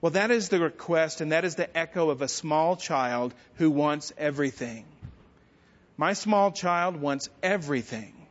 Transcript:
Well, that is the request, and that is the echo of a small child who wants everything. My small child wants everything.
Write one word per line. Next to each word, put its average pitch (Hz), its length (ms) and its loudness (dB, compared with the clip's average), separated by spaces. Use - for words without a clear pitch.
Well, 160 100 2
that 196 180 2
is 233 200 2
the 185 100 4
request, 160 640 0
and 156 100 -2
that 165 140 2
is 160 100 -2
the 170 220 -4
echo 165 320 0
of 139 120 0
a 135 60 -2
small 160 480 0
child 123 580 -2
who 160 160 4
wants 147 460 0
everything. 135 680 -4
My 165 160 2
small 202 380 2
child 175 460 0
wants 143 320 -2
everything. 143 880 -4